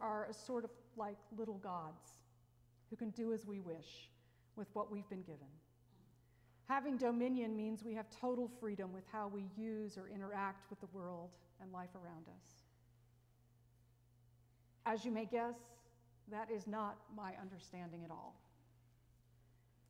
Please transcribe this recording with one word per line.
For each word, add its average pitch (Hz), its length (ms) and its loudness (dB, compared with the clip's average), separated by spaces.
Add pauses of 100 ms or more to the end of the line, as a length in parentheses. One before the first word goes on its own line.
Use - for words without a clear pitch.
are 214 300 4
a 220 40 -4
sort 240 300 0
of 226 60 -4 (260)
like 208 200 0 (200)
little 214 220 0
gods 175 500 -4 (840)
who 220 60 -2
can 220 140 0
do 226 220 2
as 220 140 0
we 202 140 -2
wish 165 500 -8 (460)
with 208 180 -4
what 208 160 4
we've 202 180 -2
been 185 140 -2
given. 147 260 -8 (1200)
Having 269 300 6
dominion 240 580 6
means 214 260 0
we 220 120 -2
have 214 160 -2
total 247 400 2 (100)
freedom 196 320 0
with 190 180 -6
how 214 180 0
we 196 280 -2
use 214 420 0
or 185 100 -6
interact 196 640 -2
with 202 100 -8
the 196 120 -6
world 180 380 -4 (300)
and 190 120 -10
life 180 220 -6
around 170 340 -10
us. 180 200 -16 (2500)
As 220 180 4
you 247 60 4
may 220 140 4
guess, 240 320 4 (720)
that 214 200 -2
is 214 160 2
not 208 320 2 (160)
my 202 260 -4
understanding 175 640 -6
at 170 60 -8
all. - 240 -8 (1600)